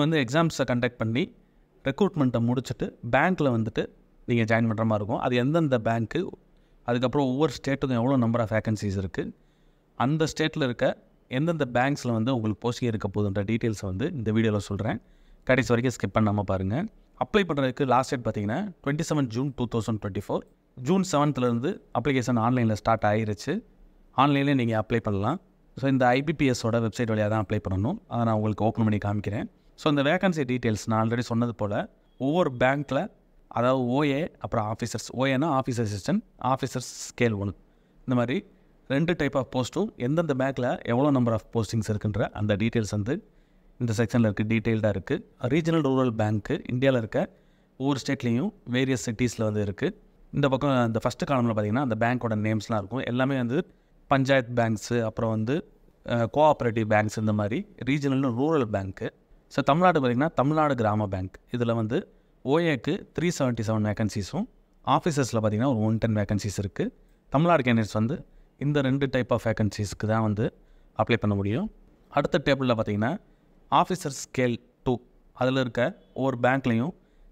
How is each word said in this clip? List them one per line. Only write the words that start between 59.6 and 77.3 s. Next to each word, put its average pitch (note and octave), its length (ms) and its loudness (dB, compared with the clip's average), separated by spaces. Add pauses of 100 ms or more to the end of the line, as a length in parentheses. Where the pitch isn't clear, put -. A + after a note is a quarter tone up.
தமிழ்நாடு E3+ 300 6
பார்த்தீங்கன்னா C3 300 2 (100)
தமிழ்நாடு D3 420 2
கிராம G#2+ 320 2
பேங்க். F#2 200 -6 (220)
இதுல A#2 240 0
வந்து A2+ 180 0 (460)
ஓ C#3+ 160 4 (140)
ஏக்கு C#3+ 200 -2 (220)
த்ரீ E3+ 120 0 (100)
செவன்ட்டி A#2+ 320 0
செவன் G#2+ 200 2
வேகன்சிஸும், A2 560 -4 (500)
ஆஃபீஸர்ஸ்ல C#3 440 0
பார்த்தீங்கன்னா A2 340 2
ஒரு G#2+ 140 0
ஒன் A2 160 0
டென் A2 160 2
வேகன்சிஸ் G2+ 440 -2
இருக்கு. E3 220 -4 (460)
தமிழ்நாடு D#3+ 360 4
கேண்டிடேட்ஸ் A2+ 320 2
வந்து A#2 160 0 (480)
இந்த D3 220 2
ரெண்டு C#3 260 0
type B2 220 0
of A#2 100 0
வேகன்சிஸ்க்கு G#2+ 640 -2
தான் A2+ 140 2
வந்து G#2 200 0 (560)
அப்ளை A2+ 220 2
பண்ண G#2 160 2
முடியும். G#2+ 260 -2 (520)
அடுத்த D3+ 280 0
டேபிள்ல C3 320 2
பார்த்தீங்கன்னா G#2+ 320 0 (720)
ஆஃபீஸர் E3 400 -2
ஸ்கேல் B2+ 360 -2 (300)
டூ, C3 80 2 (480)
அதுல C3 240 2
இருக்க A#2+ 160 -2 (380)
ஒவ்வொரு C3 260 0
பேங்க்லையும் C3 480 2 (380)